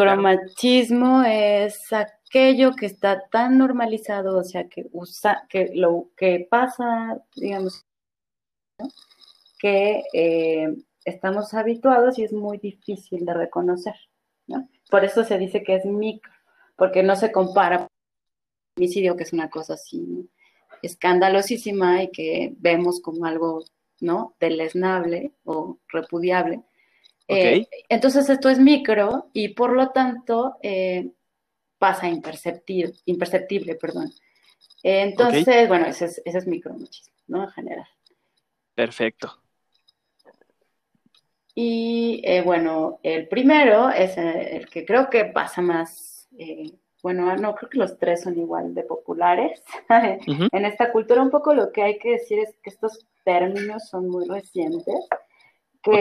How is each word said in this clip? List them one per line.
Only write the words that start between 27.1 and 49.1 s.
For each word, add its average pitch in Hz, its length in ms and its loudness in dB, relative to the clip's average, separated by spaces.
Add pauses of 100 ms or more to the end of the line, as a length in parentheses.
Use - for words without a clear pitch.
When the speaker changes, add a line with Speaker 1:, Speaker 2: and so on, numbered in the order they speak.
Speaker 1:
Eh, 185 340 4
Speaker 2:
Ok. 233 60 -6 (220)
Speaker 1:
entonces 262 400 4
esto 269 200 2
es 254 100 6
micro 262 760 4
y 208 160 -2
por 240 240 0
lo 262 180 4
tanto, 247 720 -2
eh, 185 480 -4 (680)
pasa 185 300 2
imperceptible, 170 840 -6 (120)
imperceptible, 175 720 -4
perdón. 160 360 -8 (720)
Entonces, 196 800 4
Speaker 2:
Ok. 226 40 4
Speaker 1:
bueno, 175 200 2
ese 170 180 -6
es, 170 200 -8
ese 175 140 -4
es 185 80 -8
micromachismo, - 640 -12 (140)
¿no? 185 160 -6
En 196 60 -10
general. - 380 -14 (880)
Speaker 2:
Perfecto. 113 600 -6 (2250)
Speaker 1:
Y, 233 720 -2
eh, 180 180 2
bueno, 165 600 0
el 160 240 -4
primero 254 600 4
es, 185 280 0
eh, 170 400 -4
el - 120 -16
que 165 160 -10
creo 262 240 2
que 220 160 2
pasa - 360 -4
más, - 640 -6 (100)
eh, 160 340 -14 (320)
bueno, 180 320 -2
no, 208 200 -2
creo - 140 -16
que 277 80 -8
los 190 200 0
tres 170 240 0
son 175 160 -6
igual 170 360 -6
de 170 100 -6
populares 175 800 -2 (280)